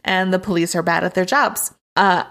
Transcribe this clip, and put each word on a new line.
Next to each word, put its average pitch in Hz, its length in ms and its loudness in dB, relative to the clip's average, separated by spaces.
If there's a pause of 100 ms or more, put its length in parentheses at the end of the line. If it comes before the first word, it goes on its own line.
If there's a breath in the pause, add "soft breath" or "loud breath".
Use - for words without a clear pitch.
and 185 280 0
the 185 60 2
police 180 380 -2
are 165 80 0
bad 170 200 0
at 175 120 -4
their 185 100 0
jobs. 240 480 -2 (220)
Uh, 185 360 4